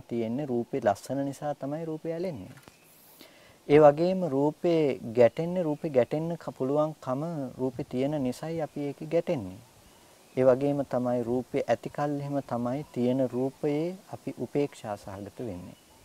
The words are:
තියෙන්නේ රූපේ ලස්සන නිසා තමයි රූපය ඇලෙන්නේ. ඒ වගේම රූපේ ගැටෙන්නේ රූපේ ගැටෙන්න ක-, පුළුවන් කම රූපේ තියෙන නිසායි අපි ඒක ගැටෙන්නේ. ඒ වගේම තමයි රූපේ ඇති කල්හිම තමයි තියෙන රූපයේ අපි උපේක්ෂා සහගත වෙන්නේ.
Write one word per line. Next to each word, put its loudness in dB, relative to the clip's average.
තියෙන්නේ -4
රූපේ -2
ලස්සන 0
නිසා -4
තමයි -8
රූපය -6
ඇලෙන්නේ. -8
ඒ 10
වගේම 6
රූපේ 2
ගැටෙන්නේ 4
රූපේ -2
ගැටෙන්න 2
ක-, -12
පුළුවන් 0
කම -4
රූපේ -4
තියෙන -2
නිසායි -4
අපි -6
ඒක -6
ගැටෙන්නේ. -2
ඒ 4
වගේම 4
තමයි 0
රූපේ -2
ඇති -2
කල්හිම -4
තමයි -4
තියෙන 0
රූපයේ -2
අපි -10
උපේක්ෂා -4
සහගත -12
වෙන්නේ. -10